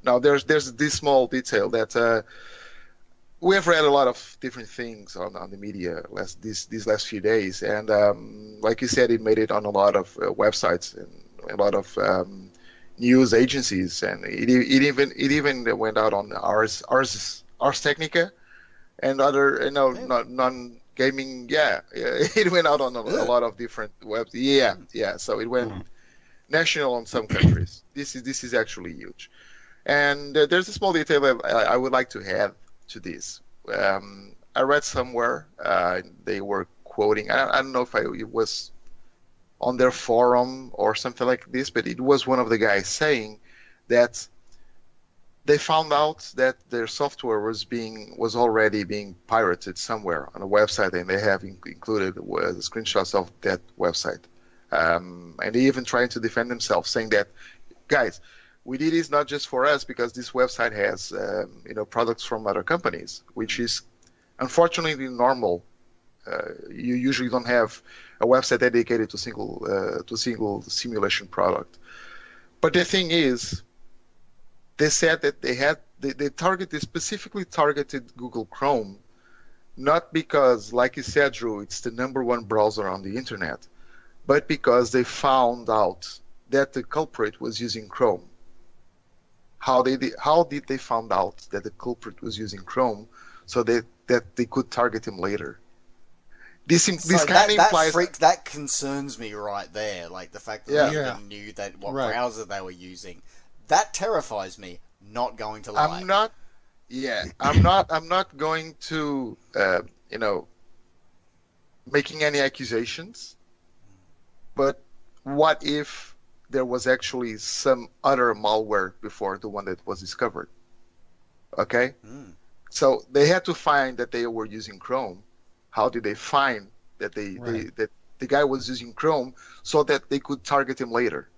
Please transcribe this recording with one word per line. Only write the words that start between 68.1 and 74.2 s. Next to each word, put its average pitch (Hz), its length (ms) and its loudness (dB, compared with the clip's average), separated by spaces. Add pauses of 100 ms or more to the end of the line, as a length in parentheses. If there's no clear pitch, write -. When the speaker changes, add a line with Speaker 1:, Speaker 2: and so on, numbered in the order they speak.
Speaker 1:
a 113 60 2
website 127 320 4
dedicated 117 500 2
to - 80 -12
single, - 500 -8
uh, 98 360 -2
to - 120 -10
single 110 460 -2
simulation 104 640 -4
product. - 520 -2 (800)
But 156 120 2
the - 120 4
thing 185 240 0
is, 143 540 0 (1120)